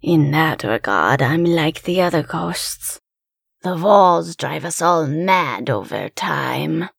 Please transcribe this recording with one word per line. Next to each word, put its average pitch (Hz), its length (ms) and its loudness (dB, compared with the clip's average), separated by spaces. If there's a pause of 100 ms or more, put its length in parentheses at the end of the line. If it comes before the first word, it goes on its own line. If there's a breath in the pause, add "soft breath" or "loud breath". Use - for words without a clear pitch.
In 151 300 2
that 156 320 0
regard, 107 580 0
I'm 160 220 2
like 165 380 0
the 180 200 0
other 175 220 0
ghosts. - 760 -8 (600)
The 180 140 -4
walls 175 580 4
drive 151 300 -8
us 170 180 -6
all 165 240 2
mad 151 640 -2
over 104 380 -4
time. 147 800 -4 (100)